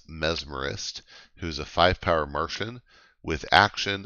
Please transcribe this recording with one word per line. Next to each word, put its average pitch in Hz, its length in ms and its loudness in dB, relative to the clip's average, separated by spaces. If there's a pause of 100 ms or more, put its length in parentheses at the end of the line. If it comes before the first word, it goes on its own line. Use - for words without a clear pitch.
Mesmerist, 71 960 -4 (340)
who's 80 200 -6
a 73 80 -8
five 90 360 4
power 80 240 2
Martian. 82 560 -6 (420)
With 80 280 -4
action, 98 540 4